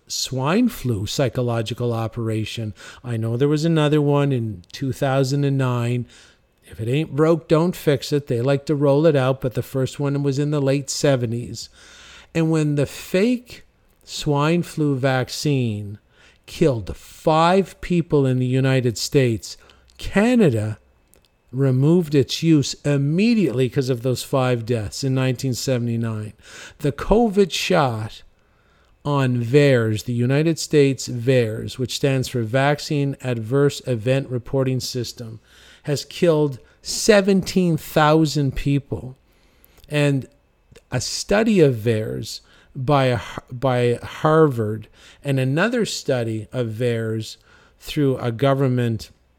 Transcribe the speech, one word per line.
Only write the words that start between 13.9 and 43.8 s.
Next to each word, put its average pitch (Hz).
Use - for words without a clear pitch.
swine 151
flu 147
vaccine 123
killed 117
five 170
people 160
in 127
the 127
United 131
States, 123
Canada 180
removed 143
its -
use 156
immediately 147
'cause 131
of 120
those 123
five 127
deaths 110
in 135
nineteen 131
seventy-nine. 117
The 143
covid 202
shot 123
on 139
vaers, 120
the 123
United 139
States 139
vaers, 120
which 127
stands 135
for 123
Vaccine 139
Adverse 127
Event 131
Reporting 127
System, 113
has 143
killed 151
seventeen 190
thousand 147
people. 135
And 143
a 127
study 208
of 139
vaers 113
by 135
a 123
Har-, -
by 123